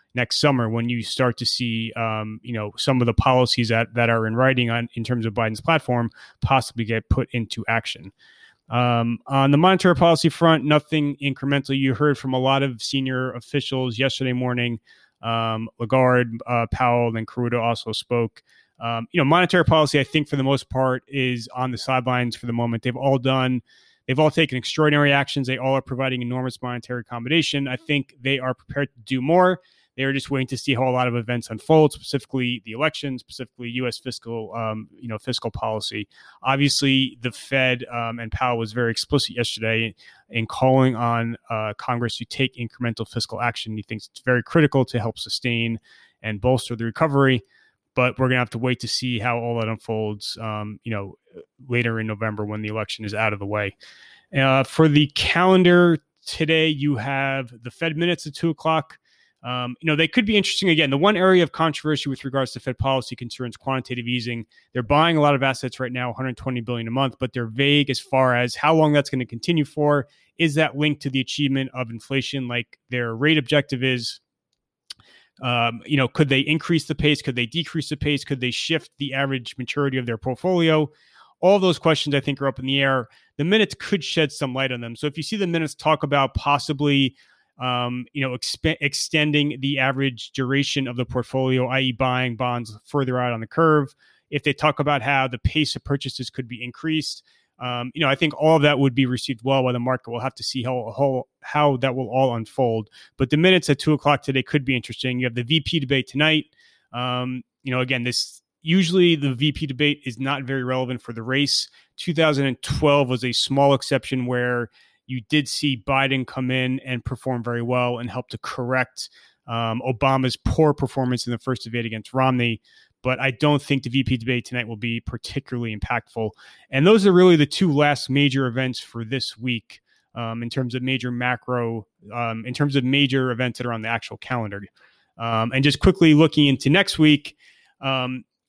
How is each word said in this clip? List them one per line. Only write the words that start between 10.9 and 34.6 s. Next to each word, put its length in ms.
incremental. 560
You 160
heard 240
from 140
a 60
lot 260
of 180
senior 520
officials 640
yesterday 360
morning. 480
Um, 460
Lagarde, 580
uh, 240
Powell, 440
and 120
Caruto 320
also 320
spoke. 500
Um, 320
you 80
know, 40
monetary 400
policy, 360
I 40
think 240
for 60
the 80
most 260
part, 380
is 480
on 160
the 80
sidelines 560
for 120
the 60
moment. 300
They've 140
all 220
done, 440
they've 100
all 140
taken 260
extraordinary 540
actions. 340
They 120
all 160
are 60
providing 400
enormous 400
monetary 420
accommodation. 640
I 80
think 440
they 200
are 120
prepared 420
to 100
do 180
more. 380
They 80
are 80
just 180
waiting 180
to 100
see 160
how 120
a 60
lot 160
of 80
events 320
unfold, 460
specifically 720
the 60
election, 460
specifically 520
U 180
S 80
fiscal, 580
um, 380